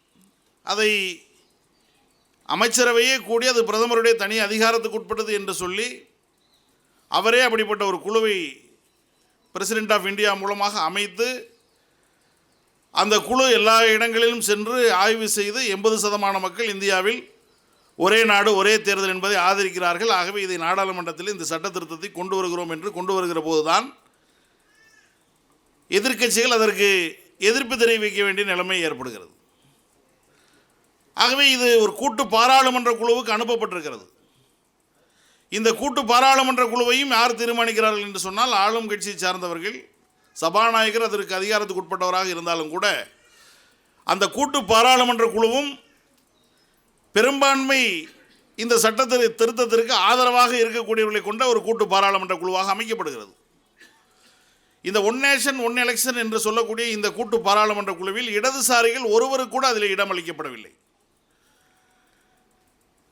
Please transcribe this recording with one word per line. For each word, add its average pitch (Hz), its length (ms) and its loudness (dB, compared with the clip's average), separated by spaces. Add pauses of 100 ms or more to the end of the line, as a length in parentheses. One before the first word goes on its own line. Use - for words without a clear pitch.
(600)
அதை 202 640 -2 (1200)
அமைச்சரவையே 240 720 2
கூடி, 233 260 -2
அது 240 180 2
பிரதமருடைய 226 500 2
தனி 214 240 -2
அதிகாரத்துக்கு 220 600 0
உட்பட்டது 214 340 -6
என்று 196 220 -4
சொல்லி, 202 500 -6 (1040)
அவரே 226 320 2
அப்படிப்பட்ட 214 440 0
ஒரு 185 160 -2
குழுவை 190 680 -4 (840)
President 208 360 -4
of 208 120 2
India 202 360 0
மூலமாக 202 420 -4
அமைத்து, 202 720 -4 (1400)
அந்த 202 280 2
குழு 254 340 2
எல்லா 226 320 6
இடங்களிலும் 226 560 2
சென்று 214 520 0
ஆய்வு 214 360 2
செய்து, 208 380 -4
எண்பது 208 320 0
சதமான 202 400 -2
மக்கள் 185 300 -4
இந்தியாவில் 196 680 -2 (600)
ஒரே 214 280 4
நாடு 208 300 4
ஒரே 208 260 4
தேர்தல் 190 280 -2
என்பதை 190 280 -2
ஆதரிக்கிறார்கள். 180 720 0
ஆகவே, 196 340 -2
இதை 185 140 -6
நாடாளுமன்றத்தில் 180 720 -4
இந்த 190 160 -8
சட்ட 160 240 -6
திருத்தத்தை 170 440 -10
கொண்டு 190 240 -6
வருகிறோம் 175 340 -4
என்று 165 220 -8
கொண்டு 180 200 -6
வருகிற 175 280 -2
போதுதான் 160 560 0 (1900)
எதிர்க்கட்சிகள் 226 600 0
அதற்கு 202 680 2 (200)
எதிர்ப்பு 233 400 0
தெரிவிக்க 214 440 2
வேண்டிய 202 240 -2
நிலைமை 180 340 -2
ஏற்படுகிறது. 123 500 -6 (1800)
ஆகவே, 269 360 4
இது 247 280 4
ஒரு 208 160 2
கூட்டு 254 320 -2
பாராளுமன்ற 247 680 4
குழுவுக்கு 233 360 0
அனுப்பப்பட்டிருக்கிறது. 185 800 -4 (1400)
இந்த 220 240 0
கூட்டு 262 320 -2
பாராளுமன்ற 254 600 4
குழுவையும் 247 440 0
யார் 240 260 2
தீர்மானிக்கிறார்கள் 220 640 0
என்று 202 180 -10
சொன்னால், 202 340 -2
ஆளும் 214 360 0
கட்சியை 202 300 -8
சார்ந்தவர்கள். 180 720 -6 (420)
சபாநாயகர் 220 680 0
அதற்கு 202 320 -4
அதிகாரத்துக்கு 196 480 -2
உட்பட்டவராக 185 440 -2
இருந்தாலும் 170 420 -4
கூட, 175 400 -2 (960)
அந்த 196 240 0
கூட்டு 277 360 -2
பாராளுமன்ற 233 640 4
குழுவும் 254 500 0 (1300)
பெரும்பான்மை 262 960 2 (480)
இந்த 233 220 0
சட்ட 220 280 2
திரு-, 233 280 2
திருத்தத்திற்கு 226 580 0
ஆதரவாக 247 640 4
இருக்கக்கூடியவர்களை 220 640 0
கொண்ட 220 240 -2
ஒரு 226 160 2
கூட்டு 214 260 0
பாராளுமன்ற 190 480 2
குழுவாக 185 380 -2
அமைக்கப்படுகிறது. 160 600 -6 (1500)
இந்த 196 200 -2
ஒன் 240 220 0
நேஷன் 269 380 0
ஒன் 233 140 -2
எலெக்ஷன் 247 400 -2
என்று 220 240 -2
சொல்லக்கூடிய 226 480 -2
இந்த 208 240 -4
கூட்டு 220 280 -4
பாராளுமன்ற 202 520 0
குழுவில் 202 480 -6
இடதுசாரிகள் 247 640 0
ஒருவருக்கு 254 460 0
கூட 262 160 -2
அதில் 208 220 0
இடம் 196 220 -2
அளிக்கப்படவில்லை. 147 640 -10 (2250)